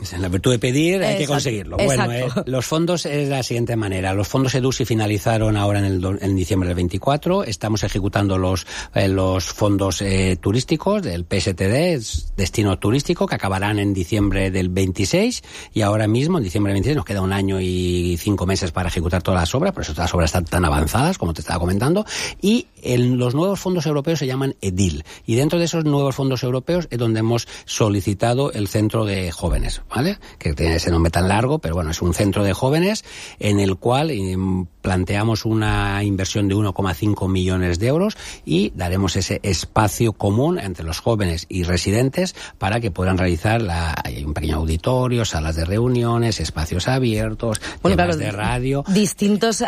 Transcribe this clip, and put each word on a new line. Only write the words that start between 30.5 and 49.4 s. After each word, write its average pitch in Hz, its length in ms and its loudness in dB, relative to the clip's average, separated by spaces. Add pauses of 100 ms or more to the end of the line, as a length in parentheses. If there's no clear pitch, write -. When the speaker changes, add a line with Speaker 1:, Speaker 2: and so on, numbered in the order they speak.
Speaker 1:
tiene 82 240 2
ese - 120 -2
nombre 82 220 4
tan 85 160 0
largo, 123 320 2
pero 82 160 -4
bueno, 80 160 -2
es - 100 -6
un 87 140 0
centro 104 280 2
de 98 100 2
jóvenes 165 520 0 (320)
en 104 220 2
el 98 160 2
cual, 135 340 0
em, 92 560 -2 (160)
planteamos 101 640 0
una 104 580 0
inversión 101 440 0
de 95 80 2
uno 101 180 2
coma 98 200 -2
cinco 98 340 0
millones 92 520 0
de 113 80 0
euros 175 300 0 (280)
y 190 300 2
daremos 92 400 0
ese 101 280 -2
espacio 107 720 0
común 127 460 2
entre 90 260 -8
los 80 140 -6
jóvenes 98 500 0
y 92 140 -2
residentes 113 720 0 (240)
para 104 200 0
que 110 120 -2
puedan 92 260 0
realizar 92 460 0
la, 85 400 -2
hay 76 200 -8
un 76 120 -4
pequeño 76 220 -2
auditorio, 120 680 0
salas 80 300 -2
de 82 100 -2
reuniones, 117 720 0
espacios 80 480 -4
abiertos, 110 720 0 (220)
Speaker 2:
Bueno, 185 160 4
Speaker 1:
temas 175 180 2
Speaker 2:
claro, 107 160 -2
Speaker 1:
de - 0 -
radio. 123 560 0
Speaker 2:
distintos, 202 760 2